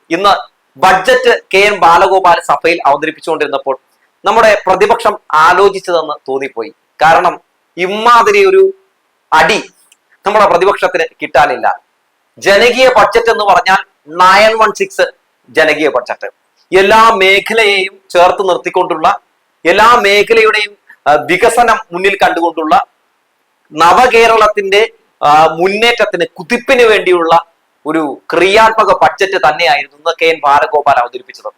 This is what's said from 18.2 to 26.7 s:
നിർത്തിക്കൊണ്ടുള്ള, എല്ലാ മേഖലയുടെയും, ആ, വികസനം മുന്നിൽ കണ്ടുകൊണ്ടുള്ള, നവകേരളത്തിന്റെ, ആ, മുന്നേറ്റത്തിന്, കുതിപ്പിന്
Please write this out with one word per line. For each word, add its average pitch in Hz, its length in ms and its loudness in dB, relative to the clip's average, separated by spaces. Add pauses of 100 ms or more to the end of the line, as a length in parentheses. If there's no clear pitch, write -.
നിർത്തിക്കൊണ്ടുള്ള, 175 680 -2 (460)
എല്ലാ 214 300 4
മേഖലയുടെയും, 208 840 0 (300)
ആ, 147 60 2
വികസനം 214 680 0 (140)
മുന്നിൽ 190 300 -4
കണ്ടുകൊണ്ടുള്ള, 165 640 -2 (880)
നവകേരളത്തിന്റെ, 214 1160 2 (340)
ആ, 151 220 4
മുന്നേറ്റത്തിന്, 190 800 -2
കുതിപ്പിന് 240 580 -2